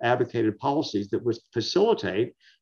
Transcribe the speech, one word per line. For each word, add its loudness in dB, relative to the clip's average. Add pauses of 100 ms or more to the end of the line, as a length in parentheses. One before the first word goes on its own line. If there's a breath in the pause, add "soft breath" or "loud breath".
advocated 0
policies -2
that -2
would 0 (140)
facilitate 0 (280 soft breath)